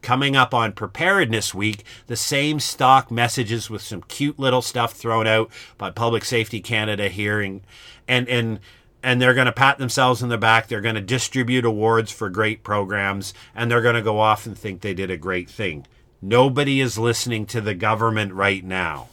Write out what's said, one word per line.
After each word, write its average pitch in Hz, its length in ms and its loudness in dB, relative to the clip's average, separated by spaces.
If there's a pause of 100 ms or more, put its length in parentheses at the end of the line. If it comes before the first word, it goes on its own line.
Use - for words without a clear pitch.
Coming 135 340 0
up 131 180 4
on 113 180 2
Preparedness 113 800 0
Week, 104 300 -4 (240)
the 120 80 -6
same 147 440 -2
stock 131 520 4
messages 117 580 -2
with 107 120 -10
some 92 200 -12
cute - 380 -6
little 127 220 2
stuff 117 320 -4
thrown 113 340 -2
out 110 240 2 (260)
by 98 140 -8
Public 113 320 -2
Safety 113 380 -4
Canada 107 480 -4
here, 104 320 -4
and, 98 200 -8 (460)
and, 123 220 0
and, 113 300 -2 (440)
and 123 180 2
they're 127 120 6
gonna 123 180 2
pat 135 260 4
themselves 127 460 0
in 123 60 -4
the 117 80 -2
back, 113 300 4
they're 110 120 -6
gonna 110 220 -4
distribute 123 640 0
awards 113 460 2
for 107 180 -8
great 107 340 -2
programs, 98 720 -2 (200)
and 117 160 -4
they're 117 120 4
gonna 117 200 2
go 107 180 0
off 107 260 4
and 104 120 -12
think 95 240 -10
they 101 120 -4
did 92 180 -6
a 92 60 -6
great 90 320 -6
thing. 80 360 -8 (360)
Nobody 127 580 2
is 123 180 0
listening 113 500 0
to 117 140 -4
the 104 140 -2
government 107 580 0
right 98 300 2
now. 85 500 -4